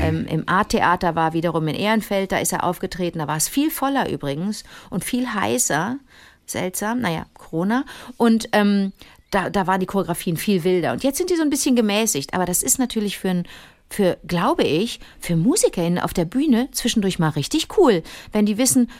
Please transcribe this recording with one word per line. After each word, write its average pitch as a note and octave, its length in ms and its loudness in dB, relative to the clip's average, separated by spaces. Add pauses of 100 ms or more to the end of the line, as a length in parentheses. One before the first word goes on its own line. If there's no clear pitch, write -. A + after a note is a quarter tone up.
ähm, D#3+ 240 0
im D#3 200 -2
A-Theater F3+ 680 2
war, D#3+ 180 2
wiederum E3 340 0
in D#3 80 -2
Ehrenfeld. G3+ 560 0
Da F#3+ 60 0
ist - 160 -2
er E3+ 100 -2
aufgetreten. F3 540 -4
Da D3+ 100 -4
war D#3 100 -2
es D#3 120 -2
viel D4+ 220 0
voller C4+ 400 -2
übrigens D3+ 520 -4 (280)
und F3+ 120 -4
viel B3 300 -2
heißer. G#3+ 640 0 (500)
Seltsam. G3+ 520 -4
Naja, E3+ 360 -2
Corona. G#3 500 -2 (320)
Und, A3+ 340 2
ähm, G3+ 400 4 (380)
da, F3+ 200 0
da F#3+ 180 0
waren F#3+ 120 2
die F#3 60 0
Choreografien F3+ 500 -2
viel F#3 300 0
wilder. F3 260 2
Und A#2+ 120 -4
jetzt C4+ 140 0
sind F4+ 120 -2
die F4 80 0
so D#4+ 60 2
ein D4 60 2
bisschen C4+ 280 2
gemäßigt. G#3 560 0
Aber F3+ 120 0
das F3 160 -2
ist - 160 0
natürlich A3 420 -2
für F#3+ 100 -2
ein, F3 140 0 (460)
für, F#3 280 2 (100)
glaube F#3+ 360 0
ich, E3 360 0 (220)
für E3+ 160 0
MusikerInnen F3 600 2
auf - 140 -4
der F3 120 0
Bühne B3+ 460 2
zwischendurch G3 480 -2
mal D#3+ 100 2
richtig - 380 -2 (100)
cool. A#3 260 6 (300)
Wenn G#3+ 120 2
die G#3 120 0
wissen, B3+ 320 2 (100)